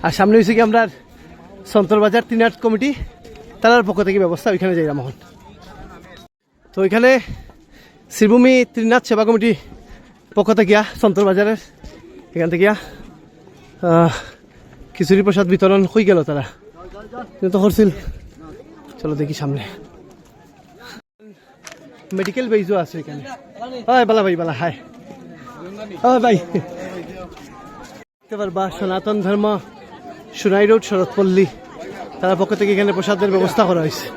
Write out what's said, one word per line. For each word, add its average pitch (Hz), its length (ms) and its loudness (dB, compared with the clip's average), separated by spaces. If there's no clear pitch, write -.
আর 165 80 0
সামনে 202 260 2
হয়েছে 220 180 4
কি 220 60 2
আমরা 226 280 2
সন্তর 208 340 2
বাজার 214 220 2
ত্রিনাথ 226 380 0
কমিটি, 233 340 -2
তারার 233 220 4
পক্ষ 190 200 -2
থেকে 196 160 0
ব্যবস্থা, 180 320 0
ওইখানে 185 240 0
যাইলাম 151 260 -2
এখন। 127 120 -8
তো 190 100 0
এখানে 233 340 4
শ্রীভূমি 247 540 4
ত্রিনাথ 233 420 0
সেবা 220 180 0
কমিটি 220 300 2
পক্ষ 214 180 2
থেকে 208 300 4
সন্তর 202 240 2
বাজারের 202 320 2
এখান 165 160 -2
থেকে, 175 180 2
আহ, 214 80 2
খিচুড়ি 196 280 2
প্রসাদ 190 260 2
বিতরণ 190 360 4
হয়ে 220 200 0
গেল, 180 180 4
তারা 147 200 -4
কিন্তু 190 180 -2
করছিল। 202 320 4
চলো 151 120 -6
দেখি 147 200 -6
সামনে, 139 300 -6
মেডিকেল 196 340 -4
বেইজও 208 280 0
আছে 170 220 -6
এখানে। 147 240 -14
হয় 247 180 4
বালা 220 180 2
ভাই, 185 140 0
বালা, 165 160 -4
হাই। 156 200 -6
হয় 247 180 4
ভাই, 220 180 2
দেখতে - 400 -18
পারবা 190 340 -4
সনাতন 190 400 -4
ধর্ম 208 380 -2
সুনাই 202 320 2
রোড 220 160 4
শরৎপল্লী, 190 640 2
তার 185 160 0
পক্ষ 196 180 -2
থেকে 202 180 0
এখানে 202 200 2
প্রসাদের 196 380 -2
ব্যবস্থা 190 340 0
করা 175 160 0
হয়েছে। - 360 -6